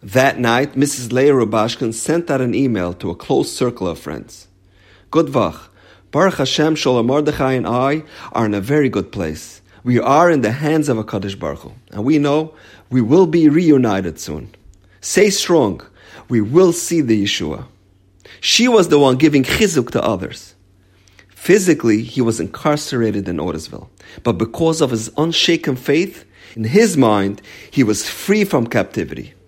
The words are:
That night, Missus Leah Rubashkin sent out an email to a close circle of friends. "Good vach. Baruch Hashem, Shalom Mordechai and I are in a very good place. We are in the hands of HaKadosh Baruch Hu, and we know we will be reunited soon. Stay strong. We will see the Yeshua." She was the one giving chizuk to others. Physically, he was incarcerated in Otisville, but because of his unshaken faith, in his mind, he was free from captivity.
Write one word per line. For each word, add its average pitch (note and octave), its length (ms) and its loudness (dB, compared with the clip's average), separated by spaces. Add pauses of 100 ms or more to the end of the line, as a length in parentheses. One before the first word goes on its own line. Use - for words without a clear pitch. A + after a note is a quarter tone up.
That B2+ 360 0
night, A#2 380 0
Missus B2+ 360 -2
Leah C3+ 220 4
Rubashkin A2+ 600 0
sent E3+ 360 -4
out C3+ 120 0
an B2 120 -2
email G2+ 420 0
to G2 140 -8
a E2 60 -6
close - 360 -2
circle A#2+ 360 -4
of D#2+ 100 -6
friends. - 500 -14 (640)
"Good D#3 160 2
vach. A2+ 420 -4 (420)
Baruch F3+ 240 2
Hashem, D3+ 400 0
Shalom B2 320 0
Mordechai C#3+ 460 0
and B2+ 120 -2
I C3 380 -2 (300)
are A#2 120 0
in G#2+ 80 0
a G2+ 80 -4
very C#3 280 0
good G2 220 -4
place. D#2+ 500 -10 (220)
We B2 140 2
are D3+ 320 4
in D3+ 120 2
the A2 100 0
hands D3 380 -2
of A#2+ 80 0
HaKadosh G2+ 420 -6
Baruch D2 220 -8
Hu, - 100 -20 (180)
and G#2 140 -8
we D3 160 2
know D3 340 -2 (380)
we B2+ 100 2
will D3+ 240 4
be D#3+ 240 4
reunited B2 680 2
soon. D#2 300 -12 (520)
Stay - 300 2
strong. C#3 500 0 (480)
We A#2+ 120 2
will E3 320 4
see E3+ 280 -2
the A2 220 2
Yeshua." D#2 420 -6 (760)
She - 260 2
was G#3 220 4
the D3 100 6
one C3 160 4
giving C#3+ 280 4
chizuk E3 480 0
to - 120 -2
others. - 500 -6 (760)
Physically, E3 760 2
he B2 180 -6
was A2+ 180 0
incarcerated A#2 880 -4
in F2 100 -6
Otisville, D#2 500 -8 (360)
but A2 140 0
because D#3+ 440 -2
of B2+ 100 0
his A2+ 260 -6
unshaken E3 580 -2
faith, D3+ 480 -2 (320)
in A2 100 -6
his F#3 300 4
mind, G#2+ 460 2 (280)
he C#3 140 0
was G#2 240 -2
free G#3 380 -2
from B2+ 220 -2
captivity. - 680 -6 (140)